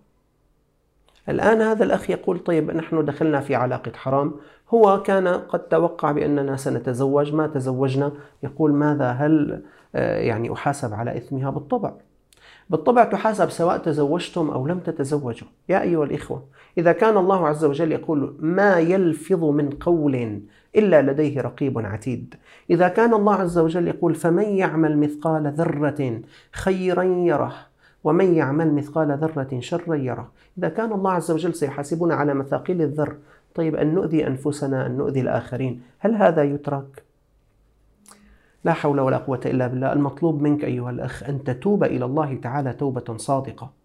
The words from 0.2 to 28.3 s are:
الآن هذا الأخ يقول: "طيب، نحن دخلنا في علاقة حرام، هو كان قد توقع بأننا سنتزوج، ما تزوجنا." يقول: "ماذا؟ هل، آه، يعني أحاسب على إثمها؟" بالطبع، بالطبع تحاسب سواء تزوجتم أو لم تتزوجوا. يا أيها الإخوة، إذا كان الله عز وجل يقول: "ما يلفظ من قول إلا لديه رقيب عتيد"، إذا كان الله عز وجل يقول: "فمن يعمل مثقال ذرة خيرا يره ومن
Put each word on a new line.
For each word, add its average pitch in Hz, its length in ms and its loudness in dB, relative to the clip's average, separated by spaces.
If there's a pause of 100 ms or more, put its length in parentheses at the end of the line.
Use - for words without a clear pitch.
الآن 220 320 2
هذا 220 220 2
الأخ 196 260 0
يقول: 175 300 -2
"طيب، 165 320 0
نحن 160 340 -2
دخلنا 147 340 0
في 139 160 -2
علاقة 123 400 -2
حرام، 139 380 0 (360)
هو 202 340 6
كان 190 240 2
قد 180 320 -2
توقع 165 520 0
بأننا 143 460 0
سنتزوج، 135 760 0
ما 156 140 0
تزوجنا." 135 640 -2 (320)
يقول: 151 300 0
"ماذا؟ 143 380 2
هل، 147 500 0 (340)
آه، 110 240 0
يعني 117 340 -2
أحاسب 135 400 -4
على 120 240 -6
إثمها؟" 135 320 -6
بالطبع، 151 440 -6 (760)
بالطبع 240 340 4
تحاسب 202 460 2
سواء 170 280 0
تزوجتم 151 720 -2
أو 131 180 -4
لم 180 120 -2
تتزوجوا. 143 680 -6 (220)
يا 185 120 2
أيها 170 220 0
الإخوة، 135 400 -6 (340)
إذا 170 140 4
كان 220 260 4
الله 185 300 2
عز 151 180 0
وجل 151 260 2
يقول: 147 480 -2
"ما 185 400 4
يلفظ 170 640 2
من 147 260 2
قول 131 720 0 (340)
إلا 185 260 8
لديه 135 400 0
رقيب 123 380 -4
عتيد"، 110 560 -6 (340)
إذا 175 180 6
كان 226 260 4
الله 208 200 4
عز 180 240 0
وجل 170 300 2
يقول: 165 280 0
"فمن 175 300 2
يعمل 160 520 2
مثقال 147 500 0
ذرة 143 720 -2 (300)
خيرا 185 520 0
يره 170 500 0 (500)
ومن 175 320 4